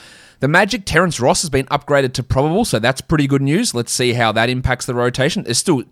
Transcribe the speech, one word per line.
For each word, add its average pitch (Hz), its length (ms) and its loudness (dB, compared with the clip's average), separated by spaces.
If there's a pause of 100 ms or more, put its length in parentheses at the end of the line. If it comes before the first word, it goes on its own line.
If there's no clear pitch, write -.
(400)
The 131 80 0
Magic, 196 360 2
Terrence 160 360 0
Ross 147 220 2
has 165 80 -6
been 135 160 -2
upgraded 139 480 0
to 123 100 -4
probable, 160 400 0
so 117 160 0
that's 123 200 -2
pretty 147 280 0
good 139 140 2
news. 165 300 0
Let's 120 200 -4
see 123 220 0
how 113 180 2
that 113 180 2
impacts 127 360 -4
the 127 100 -4
rotation. 127 480 0
There's 120 140 -2
still 143 340 0